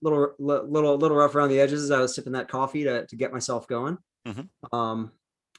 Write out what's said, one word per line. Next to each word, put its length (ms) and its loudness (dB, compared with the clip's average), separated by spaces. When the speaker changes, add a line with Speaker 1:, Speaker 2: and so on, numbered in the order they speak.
Speaker 1:
little, 380 2
li-, 260 0
little, 320 2
little 200 4
rough 180 4
around 140 4
the 100 4
edges 240 4
as 80 -2
I 80 4
was 160 0
sipping 180 -8
that 140 -6
coffee 380 -4
to, 200 -2
to 100 -18
get 180 -6
myself 340 -6
going. 300 -4
Speaker 2:
Mm-hmm. 500 -12
Speaker 1:
Um, 360 -4